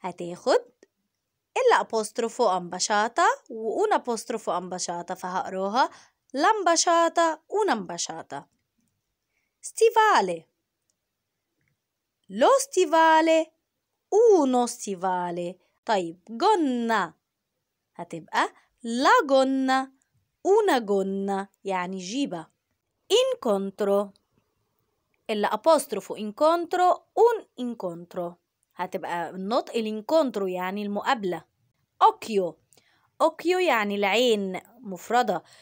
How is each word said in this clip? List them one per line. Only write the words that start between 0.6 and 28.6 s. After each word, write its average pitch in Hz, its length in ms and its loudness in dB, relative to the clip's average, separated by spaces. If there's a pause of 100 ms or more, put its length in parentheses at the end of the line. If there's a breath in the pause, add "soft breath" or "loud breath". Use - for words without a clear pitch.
ال 480 160 4
أبوستروفو 220 760 -2
أمباشاتا 185 800 0 (240)
وأون 285 420 -2
أبوستروفو 226 640 -4
أمباشاتا، 180 580 -8
فهقراها 190 760 -2 (440 loud breath)
لامباشاتا، 330 1040 2 (120)
أون 392 200 0
أمباشاتا. 165 760 -8 (1200)
stivale. 392 800 2 (1800)
لو 226 200 2 (120)
ستيفالي، 320 880 4 (640)
أونو 311 540 4
ستيفالي. 180 920 -6 (260)
طيب، 180 360 -4 (100)
جنة 233 840 0 (800)
هتبقى 185 580 -4 (300 soft breath)
لا 240 280 0 (200)
جنة، 269 640 2 (540)
أونا 381 320 4
جنة، 196 680 -2 (160)
يعني 185 340 -4
جيبة. 185 480 -6 (640)
انكونترو. 202 960 0 (1200)
الأبوستروفو 214 880 0
انكونترو، 330 760 0
أون 427 560 2 (140)
انكونترو. 180 760 -8 (400)